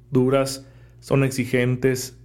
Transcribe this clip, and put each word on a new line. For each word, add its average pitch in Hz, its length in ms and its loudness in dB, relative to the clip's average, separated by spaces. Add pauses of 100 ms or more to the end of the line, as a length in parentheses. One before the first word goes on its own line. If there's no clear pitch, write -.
(120)
duras, 135 560 0 (320)
son 139 240 0
exigentes 127 1000 -2